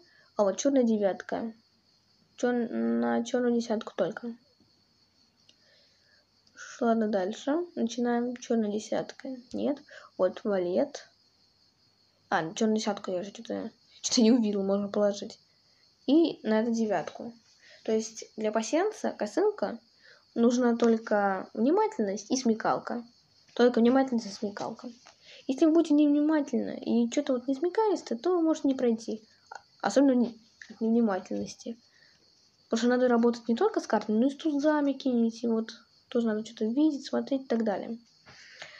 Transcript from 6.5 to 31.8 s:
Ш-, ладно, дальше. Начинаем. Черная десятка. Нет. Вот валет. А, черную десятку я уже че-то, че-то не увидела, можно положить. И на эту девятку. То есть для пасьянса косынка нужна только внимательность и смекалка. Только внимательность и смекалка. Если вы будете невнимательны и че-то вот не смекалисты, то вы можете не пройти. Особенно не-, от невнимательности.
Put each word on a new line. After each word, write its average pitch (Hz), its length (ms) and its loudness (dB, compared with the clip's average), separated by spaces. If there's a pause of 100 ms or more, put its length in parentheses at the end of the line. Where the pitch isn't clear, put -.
Ш-, - 300 -6
ладно, 226 200 2
дальше. 214 460 -2 (240)
Начинаем. 240 600 -2
Черная 220 360 -2
десятка. 214 560 -6 (240)
Нет. 233 260 -2 (380)
Вот 185 260 -2
валет. 202 640 -2 (1200)
А, 165 220 0
черную 220 260 0
десятку 202 340 -4
я 175 80 -2
уже 196 100 -10
че-то, 208 400 -10 (320)
че-то - 200 2
не 220 100 8
увидела, 208 320 2
можно 202 240 0
положить. 208 500 -2 (680)
И 302 340 4
на 214 200 2
эту 240 100 0
девятку. 214 600 -4 (520)
То 226 80 -2
есть 220 320 -4 (120)
для 214 140 -2
пасьянса 269 640 -2
косынка 233 640 -2 (560)
нужна 240 420 2
только 220 800 0
внимательность 233 760 0
и 247 60 2
смекалка. 226 680 -2 (500)
Только 240 260 4
внимательность 247 460 2
и 196 40 -10
смекалка. 214 580 -8 (580)
Если 269 200 2
вы 311 60 6
будете 320 220 4
невнимательны 294 840 2
и 233 320 0
че-то 285 220 -2
вот 254 160 -2
не 269 60 0
смекалисты, 359 640 0
то 359 200 0
вы 339 60 2
можете 311 260 2
не 269 60 2
пройти. 226 480 -2 (580)
Особенно 262 320 4
не-, 247 260 0 (320)
от - 100 -18
невнимательности. 220 960 -2 (880)